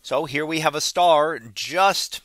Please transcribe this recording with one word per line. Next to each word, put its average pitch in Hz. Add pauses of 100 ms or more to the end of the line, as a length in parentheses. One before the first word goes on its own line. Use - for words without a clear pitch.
So 139
here 147
we 160
have 151
a 156
star 160
just 147